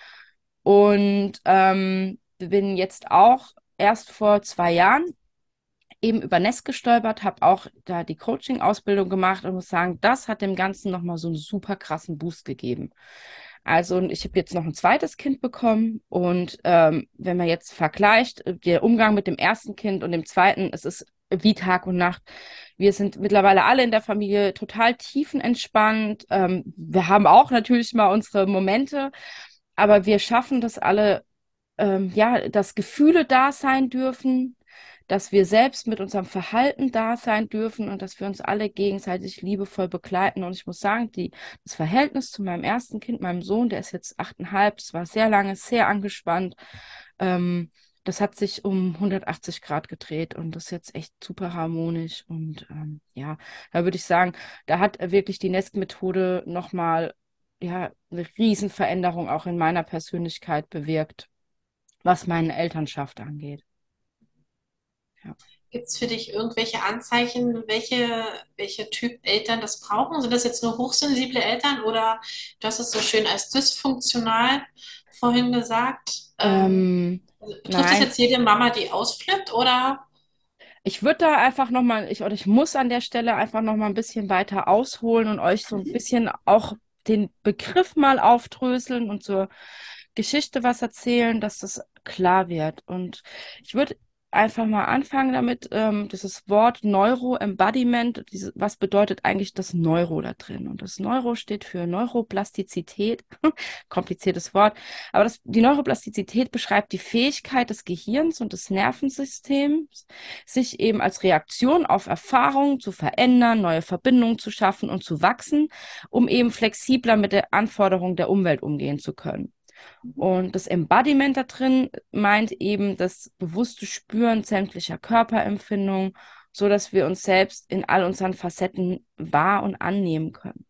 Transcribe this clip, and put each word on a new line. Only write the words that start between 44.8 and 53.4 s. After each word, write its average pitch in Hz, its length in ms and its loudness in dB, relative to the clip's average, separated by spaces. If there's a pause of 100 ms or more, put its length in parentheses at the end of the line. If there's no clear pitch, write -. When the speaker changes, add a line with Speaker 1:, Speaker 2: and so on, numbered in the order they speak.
Speaker 1:
war 170 120 -6
sehr 220 240 0
lange, 196 260 0
sehr 233 320 0
angespannt. 196 680 -4 (600)
Ähm, 175 520 -2 (340)
das - 160 -6
hat 202 160 -2
sich - 280 -6
um 185 360 -2
hundertachtzig 190 640 -4
Grad 151 260 -6
gedreht 160 460 -10
und 160 220 -10
das 165 100 -14
ist - 40 -14
jetzt - 240 -14
echt 165 180 -14 (100)
super 180 320 -10
harmonisch. 165 760 -6
Und, 160 420 -10
ähm, 151 300 -12 (140)
ja, 151 240 -12 (340)